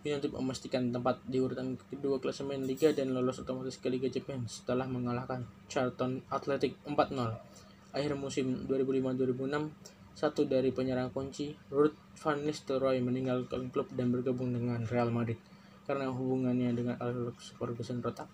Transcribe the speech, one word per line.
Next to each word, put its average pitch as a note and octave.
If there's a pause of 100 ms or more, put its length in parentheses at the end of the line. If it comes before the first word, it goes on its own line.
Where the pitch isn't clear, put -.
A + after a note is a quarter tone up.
United D3
memastikan B2+
tempat B2
di C3
urutan B2+
kedua C#3
klasemen C3+
Liga C3+
dan C3+
lolos B2+
otomatis C3
ke -
Liga B2+
Champions B2+
setelah B2+
mengalahkan B2+ (240)
Charlton B2+
Athletic C#3
empat C#3+
nol. A#2+ (640)
Akhir C#3+
musim C3
dua C3+
ribu C3
lima C3
dua B2+
ribu C3
enam, D3+ (440)
satu D3+
dari C3
penyerang B2+
kunci, C#3 (180)
Ruud D3 (260)
van D3
Nistelrooy, C3
meninggalkan B2+
klub C3+
dan B2
bergabung B2
dengan A#2+
Real A#2+
Madrid A#2 (440)
karena C#3
hubungannya B2+
dengan A#2+
Alex A#2+
Ferguson A#2+
retak. A#2+